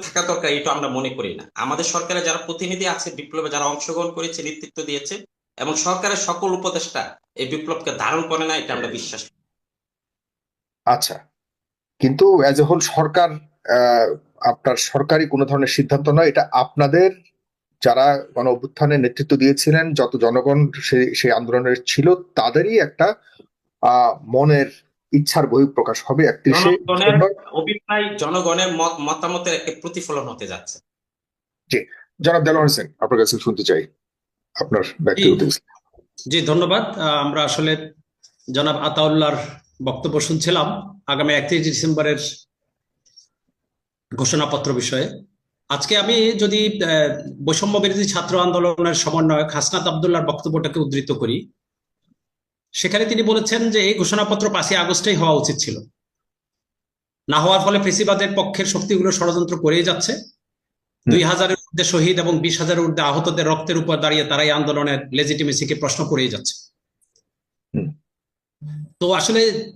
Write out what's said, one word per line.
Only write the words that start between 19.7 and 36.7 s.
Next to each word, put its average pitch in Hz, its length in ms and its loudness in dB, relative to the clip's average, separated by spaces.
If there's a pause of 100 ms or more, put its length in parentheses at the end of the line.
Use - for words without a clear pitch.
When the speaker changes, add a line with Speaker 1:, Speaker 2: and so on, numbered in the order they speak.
Speaker 2:
যত 131 220 0
জনগণ 131 560 2
সেই, 127 420 0
সেই 120 180 2
আন্দোলনের 123 440 0 (100)
ছিল, 165 280 4
তাদেরই 180 640 0
একটা, 180 360 2 (680)
আহ, 123 400 4
মনের 139 640 2 (240)
ইচ্ছার 143 340 2
বহিঃপ্রকাশ 120 600 2
হবে 147 200 2
একত্রিশে - 340 2
Speaker 1:
জনগণের 180 460 2
Speaker 2:
ডিসেম্বর। 190 280 4 (160)
Speaker 1:
অভিপ্রায়, 208 680 -4
জনগণের 175 560 0
মত, 165 260 0
মতামতের 170 540 -4
একটি - 160 -6 (100)
প্রতিফলন 151 480 -8
হতে 110 180 -12
যাচ্ছে। - 320 -14 (920)
Speaker 2:
জি, 123 80 2 (440)
জনাব 170 220 4
দেলোয়ার 156 240 4
হোসেন, 110 320 -2
আপনার 113 180 2
কাছে 113 200 2
শুনতে 104 240 -2
চাই 80 240 2 (720)
আপনার 104 220 0
Speaker 3:
জি। - 220 -8
Speaker 2:
ব্যক্তিগত 95 380 4
বিশ্লেষণ। - 880 -8
Speaker 3:
জি, 165 100 0
ধন্যবাদ। 175 420 2